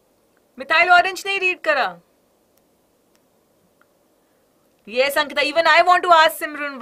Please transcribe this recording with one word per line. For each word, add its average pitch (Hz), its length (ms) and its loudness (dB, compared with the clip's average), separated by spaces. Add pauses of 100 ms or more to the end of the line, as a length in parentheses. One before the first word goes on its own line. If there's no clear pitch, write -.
(580)
मिथाइल 320 320 -2
ऑरेंज 359 360 2
नहीं 392 140 -4
रीड 370 200 -4
करा। 285 260 -2 (3000)
Yes, 262 300 -2
Ankita, 294 280 -4
even 330 220 -2
I 320 160 4
want 359 220 2
to 359 100 4
ask 320 260 4
Simran 294 420 -10